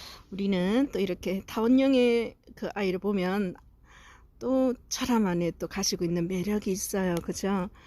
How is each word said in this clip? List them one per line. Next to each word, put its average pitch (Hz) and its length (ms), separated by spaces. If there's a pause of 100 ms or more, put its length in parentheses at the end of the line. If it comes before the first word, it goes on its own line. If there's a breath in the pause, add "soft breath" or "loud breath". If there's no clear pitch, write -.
(320 loud breath)
우리는 196 640
또 190 60
이렇게 185 460
타원형의 247 920 (200)
그 190 180
아이를 190 260
보면 190 560 (840 loud breath)
또 262 340 (140)
철화만의 190 720
또 170 80
가지고 190 380
있는 170 220
매력이 190 440
있어요. 190 440
그죠? 190 540 (180 loud breath)